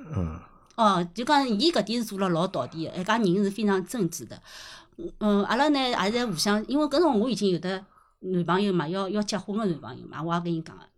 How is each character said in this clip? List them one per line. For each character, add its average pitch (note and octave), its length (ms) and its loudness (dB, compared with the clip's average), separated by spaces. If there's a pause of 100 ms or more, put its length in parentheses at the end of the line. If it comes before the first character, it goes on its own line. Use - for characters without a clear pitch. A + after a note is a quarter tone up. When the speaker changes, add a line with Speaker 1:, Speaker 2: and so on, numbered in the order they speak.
(140)
Speaker 1:
嗯。 E2 260 -2 (360)
Speaker 2:
哦， G3 380 4
就 A#3+ 100 -4
讲 C#4 240 4
伊 G#3 220 2
搿 A#3 120 2
点 A3 180 -2
是 A#3 40 -4
做 G3 140 -8
了 G3 100 2
老 E3+ 180 2
到 D3+ 200 -4
底 D#3 200 -8
的， - 100 -10
一 F3+ 80 -4
家 A3 140 2
人 G3+ 260 4
是 G3 60 2
非 G#3+ 140 -4
常 G3 220 2
正 G3+ 240 -2
直 C3+ 140 -10
的。 - 160 -16 (800)
嗯， G3+ 260 4
阿 - 120 0
拉 C#4+ 120 4
呢 C#4+ 100 4
也 A#3+ 340 0
是 A#3+ 140 0
互 G3+ 80 -2
相， G#3 320 0
因 C4 120 0
为 D4+ 80 2
搿 C#4+ 60 -4
辰 D4 100 4
光 C4+ 180 4
我 B3 100 0
已 A3 40 0
经 G3 160 2
有 E3+ 100 0
的 F#3 240 -6 (360)
男 F#3 240 -2
朋 E3+ 160 2
友 G3+ 120 2
嘛， E3 140 2
要， F#3+ 220 -4
要 G#3 140 0
结 G3+ 160 -2
婚 G3 200 -6
的 A#3 80 -2
男 E3 140 -2
朋 B2 200 -14
友 A#2 60 -16
嘛， C#3+ 160 -10
我 E3 120 -2
也 E3+ 60 0
跟 E3+ 120 -2
伊 D#3+ 100 0
讲 E3+ 140 -16
了， F3+ 60 -20 (160)